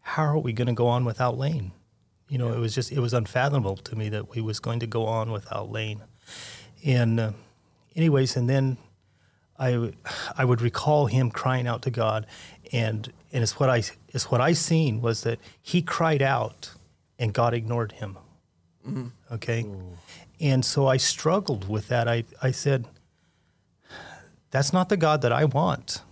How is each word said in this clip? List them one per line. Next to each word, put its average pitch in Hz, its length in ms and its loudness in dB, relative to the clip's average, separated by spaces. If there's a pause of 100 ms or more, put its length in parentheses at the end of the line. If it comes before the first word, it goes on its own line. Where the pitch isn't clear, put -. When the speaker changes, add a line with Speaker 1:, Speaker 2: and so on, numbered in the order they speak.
Speaker 1:
"How - 220 -2
are 151 160 2
we 127 140 -2
gonna 120 200 0
go 120 140 2
on 123 180 2
without 120 320 0
Lane?" 135 340 -4 (580)
You 139 80 -4
know, 120 120 0
Speaker 2:
Yeah. 113 60 -2
Speaker 1:
it 120 40 -2
was 113 140 0
just, 123 180 -2
it 139 80 -2
was 120 140 0
unfathomable 123 640 0
to - 180 -12
me 107 140 -4
that 107 240 -6
we 113 80 -6
was 110 180 -4
going 117 200 -4
to 117 80 -4
go 110 180 -2
on 113 260 -2
without 104 400 -8
Lane. 107 300 -6 (800)
And, 120 360 4
uh, 110 120 -2 (640)
anyways, 143 400 4
and 123 140 0
then 135 280 2 (800)
I 127 160 0
w-, 117 200 -2 (440)
I 131 80 2
would 123 160 4
recall 147 460 2
him 123 220 2
crying 127 380 -2
out 117 160 -4
to 131 80 -2
God, 110 340 0 (460)
and, 110 400 -2 (200)
and 123 120 0
it's - 160 -2
what 131 100 4
I, 120 140 4 (260)
it's - 220 -4
what 123 100 4
I 156 120 4
seen 143 480 2
was 117 220 0
that 117 160 -4 (220)
he - 200 0
cried 160 420 2
out 127 500 -2 (460)
and 110 140 0
God 120 200 2
ignored 113 400 -4
him. 98 240 -12 (680)
Speaker 2:
Mm-hmm. 127 200 -6 (260)
Speaker 1:
Okay? 117 300 -4
Speaker 3:
Ooh. 92 340 -12 (440)
Speaker 1:
And 131 240 4
so 139 220 2
I 131 100 4
struggled 139 720 0
with 107 200 -2
that. 117 180 2
I, 117 160 0 (180)
I 131 100 0
said, 135 360 0 (1600)
"That's 139 220 2
not 185 160 2
the 208 80 2
God 151 240 4
that 120 100 4
I 139 140 4
want" 135 560 0 (100)